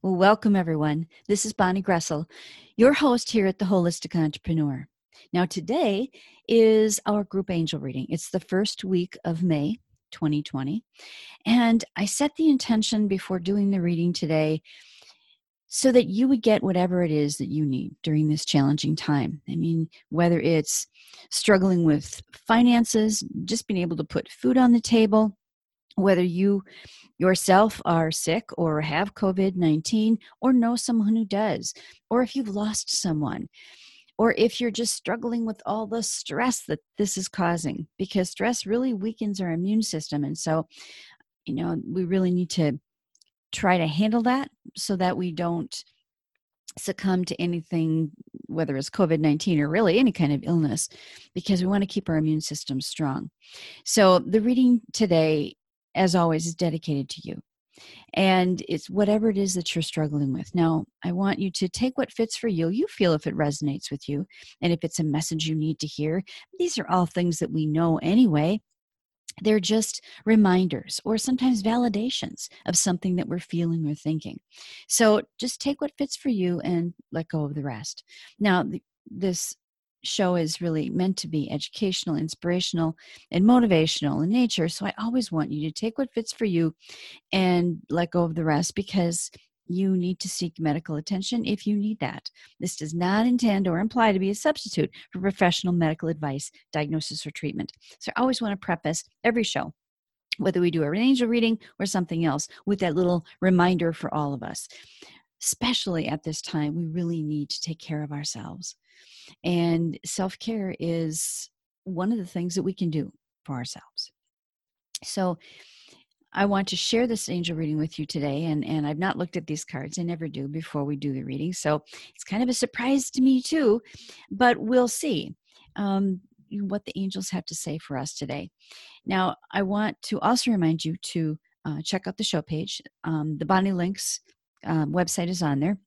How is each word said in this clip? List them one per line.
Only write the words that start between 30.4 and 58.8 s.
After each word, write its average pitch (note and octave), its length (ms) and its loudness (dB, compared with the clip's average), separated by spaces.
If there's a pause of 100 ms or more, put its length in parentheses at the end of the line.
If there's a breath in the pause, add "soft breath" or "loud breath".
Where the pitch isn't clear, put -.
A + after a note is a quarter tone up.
know A#3+ 240 4
someone A3 400 2
who A3 80 0
does, G3+ 480 -2 (360 loud breath)
or A#3 120 2
if A#3+ 120 -2
you've C4 140 -4
lost G#3 420 -4
someone, D3+ 600 -2 (680 loud breath)
or A3+ 200 4
if A3+ 240 2
you're A#3 100 0
just A3+ 220 -2
struggling A#3 520 -4
with A3 200 -8
all G#3+ 200 -4
the A3+ 160 -6
stress - 680 -2
that D3+ 100 -4 (180)
this G3+ 200 0
is F#3+ 100 -6
causing, E3+ 580 -2 (120)
because F#3+ 320 -2
stress A#3 360 -2
really A#3+ 280 0
weakens G#3 480 -4
our F3 100 -2
immune G3 300 0
system. D3+ 420 -4
And D#3 140 -4
so, D#3+ 320 -2 (720 loud breath)
you - 120 -6
know, E3+ 200 -4 (100)
we F3+ 200 -4
really F#3 260 2
need F3+ 200 0
to D3+ 280 0 (720)
try F#3 260 2
to E3 100 0
handle G#3+ 340 0
that B3+ 280 0 (280)
so - 180 -4
that F3+ 220 0
we F3+ 160 -4
don't E3+ 500 -4 (920)
succumb F#3 480 -2
to - 160 -8
anything, D#3+ 680 0 (340)
whether C#3+ 320 -4
it's C3+ 120 -6
covid D#3+ 300 2
nineteen D#3 400 2
or D3 80 2
really F#3+ 320 4
any B3+ 140 4
kind E3 180 2
of C#3+ 140 -2
illness, D#3 420 0 (480 loud breath)
because F3+ 240 0
we F3+ 80 0
want G3+ 140 2
to G3 120 -4
keep G3+ 140 -4
our E3 80 0
immune D#3 240 2
system C#3 400 -6
strong. - 500 -4 (540 loud breath)
So F#3+ 360 6
the G#3+ 200 0
reading B3 400 4 (140)
today, D#3+ 640 2 (400)
as F3+ 180 4
always, E3 320 2
is E3 80 -6
dedicated D#3+ 560 -2
to - 140 -12
you. - 180 -12 (720 loud breath)
And F#3 560 2
it's - 220 -4